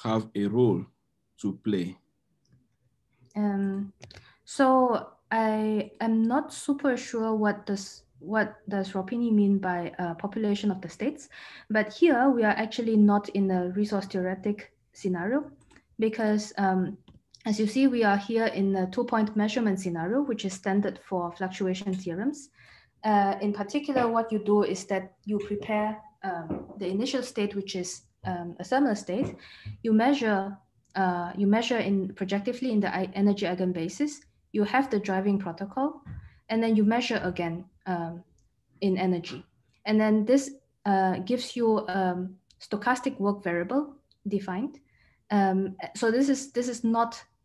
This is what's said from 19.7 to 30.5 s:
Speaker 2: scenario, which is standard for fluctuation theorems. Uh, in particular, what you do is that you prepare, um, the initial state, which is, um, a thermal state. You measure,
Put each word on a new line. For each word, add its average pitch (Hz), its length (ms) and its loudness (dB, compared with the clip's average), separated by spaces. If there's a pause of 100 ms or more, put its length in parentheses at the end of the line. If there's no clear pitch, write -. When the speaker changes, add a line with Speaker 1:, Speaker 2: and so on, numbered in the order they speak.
Speaker 2:
scenario, 180 420 -2
which 247 220 -4
is 190 80 -4
standard 196 560 -2
for 175 240 -2
fluctuation 185 600 -4
theorems. 185 560 -6 (540)
Uh, 202 360 4
in 208 120 0
particular, 254 560 0
what 226 240 0
you 214 80 0
do 208 240 4
is - 220 -4
that 190 260 -4 (120)
you 208 140 -2
prepare, 214 640 -4 (220)
um, 165 400 -6 (140)
the 190 100 -6
initial 240 340 -2
state, 202 320 -4
which 196 220 -6
is, - 260 -8 (220)
um, 175 340 -8
a 180 60 -8
thermal 254 320 2
state. 208 400 -4 (480)
You 226 80 2
measure, 214 640 2 (380)